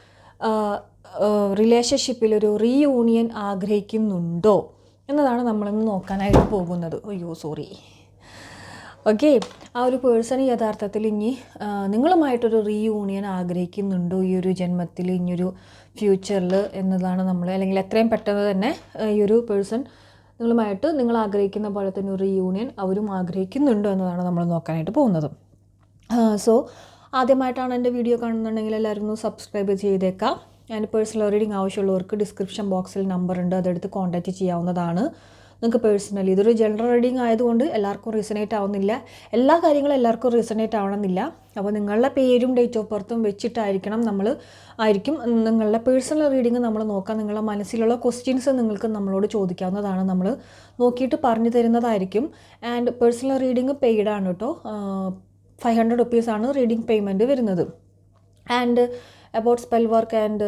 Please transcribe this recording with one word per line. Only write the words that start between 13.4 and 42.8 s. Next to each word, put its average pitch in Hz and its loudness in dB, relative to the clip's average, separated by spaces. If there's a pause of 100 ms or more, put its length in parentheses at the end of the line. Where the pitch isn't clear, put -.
ഈ - 2
ഒരു 185 0
ജന്മത്തിൽ, 180 -4 (120)
ഇനിയൊരു 180 -2 (520)
ഫ്യൂച്ചറിൽ 190 0 (260)
എന്നതാണ് 185 -2
നമ്മൾ, 175 -2
അല്ലെങ്കിൽ 190 0
എത്രയും 220 0
പെട്ടെന്ന് 202 -2
തന്നെ, 202 0 (320)
ആ, 220 -2
ഈ - 2 (100)
ഒരു 220 4 (100)
പേഴ്സൺ 202 -2 (560)
നിങ്ങളുമായിട്ട് 233 0
നിങ്ങൾ 233 2
ആഗ്രഹിക്കുന്ന 202 0
പോലെ 196 -2
തന്നെ 196 -4
ഒരു 190 -2
റീയൂണിയൻ 190 0 (160)
അവരും 202 -2 (120)
ആഗ്രഹിക്കുന്നുണ്ടോ 202 0
എന്നതാണ് 180 -2
നമ്മൾ 175 0
നോക്കാനായിട്ട് 165 -4
പോകുന്നത്. 175 2 (880)
ആ, - 4 (260)
so 226 6 (680)
ആദ്യമായിട്ടാണ് 254 0
എൻ്റെ 247 2
വീഡിയോ 233 0
കാണുന്നുണ്ടെങ്കിൽ 220 -4
എല്ലാവരും 208 -4
ഒന്ന് 220 -6
സബ്സ്ക്രൈബ് 202 -4
ചെയ്തേക്കാം. 190 0 (400)
And 214 -4
പേഴ്സണൽ 214 0
റീഡിംഗ് 208 0
ആവശ്യമുള്ളവർക്ക് 190 -2 (100)
ഡിസ്ക്രിപ്ഷൻ 196 -6 (100)
ബോക്സിൽ 190 -4
നമ്പർ 180 -2
ഉണ്ട്, 180 0
അതെടുത്ത് 180 -4
കോൺടാക്റ്റ് 180 -4
ചെയ്യാവുന്നതാണ്. 175 -2 (580)
നിങ്ങൾക്ക് 233 2
പേഴ്സണലി, 202 0
ഇതൊരു 208 4
ജനറൽ 220 0
റീഡിംഗ് 247 2
ആയതുകൊണ്ട് 233 2 (120)
എല്ലാവർക്കും 202 -4
റെസൊനേറ്റ് 208 -4
ആവുന്നില്ല, 202 -2 (440)
എല്ലാ 269 6
കാര്യങ്ങളും 285 4
എല്ലാവർക്കും 233 2
റെസൊനേറ്റ് 220 0
ആവണമെന്നില്ല. 196 -2 (380)
അപ്പോൾ 202 -2
നിങ്ങളുടെ 214 0
പേരും 254 4
date 240 2